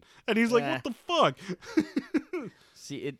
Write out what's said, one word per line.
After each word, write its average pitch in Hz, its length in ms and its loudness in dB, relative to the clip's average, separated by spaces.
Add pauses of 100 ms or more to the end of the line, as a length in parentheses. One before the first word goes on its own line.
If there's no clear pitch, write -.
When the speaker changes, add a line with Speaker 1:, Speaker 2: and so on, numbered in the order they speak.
(280)
Speaker 1:
And 202 100 2
he's 226 160 4
like, 233 100 6
Speaker 2:
Eh. 139 80 0
Speaker 1:
"What 131 120 -2
the 269 100 -6
fuck?" 277 440 2 (1300)
<laughs> - 100 -20
Speaker 2:
See, - 260 -12
it, 131 200 -8